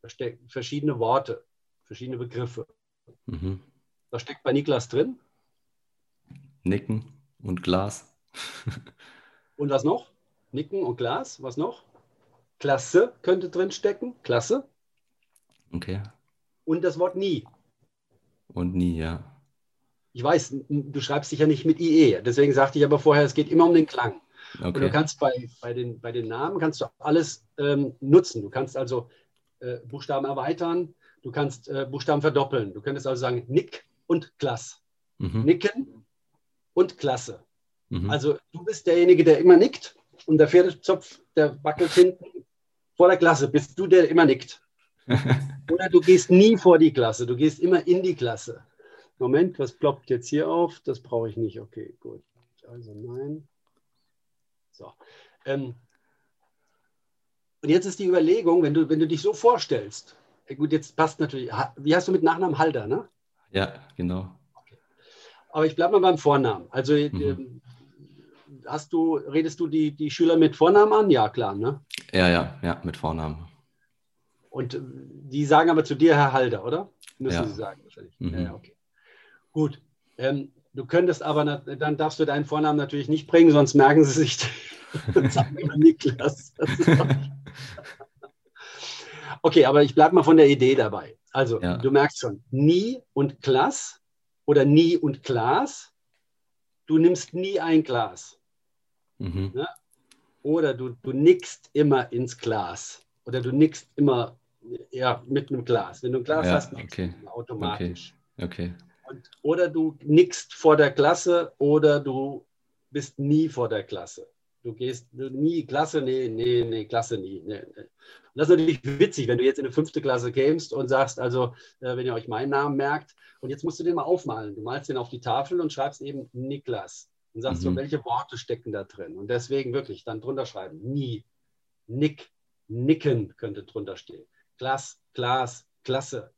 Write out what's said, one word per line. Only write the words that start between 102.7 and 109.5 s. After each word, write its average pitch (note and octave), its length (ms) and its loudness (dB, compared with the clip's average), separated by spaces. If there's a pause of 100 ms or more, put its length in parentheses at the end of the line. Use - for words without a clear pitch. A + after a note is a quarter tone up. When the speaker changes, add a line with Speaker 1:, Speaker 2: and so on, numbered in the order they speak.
Speaker 1:
Oder B2+ 160 -6
du B2+ 120 -6
nickst D3+ 440 2
immer, B2+ 420 0 (520)
ja, B2+ 380 -4
mit - 220 -4
einem B2+ 140 -6
Glas. A2 380 -4
Wenn B2 100 -6
du C3 60 -4
ein A#2+ 60 -6
Glas D#3 220 -2
Speaker 2:
Ja, F3 80 2
Speaker 1:
hast, - 180 -2
nickst - 260 -16
Speaker 2:
okay. F2 240 -8
Speaker 1:
du - 60 -20
automatisch. G2+ 840 -10 (220)
Speaker 2:
Okay. - 80 -10
Okay. F2 300 -10 (340)
Speaker 1:
Und, - 220 -20 (120)
oder E3+ 260 0